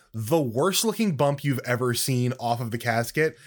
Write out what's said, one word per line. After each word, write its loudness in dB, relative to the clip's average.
the 0
worst 0
looking 0
bump 0
you've 0
ever 0
seen 0
off 0
of -4
the -4
casket. 0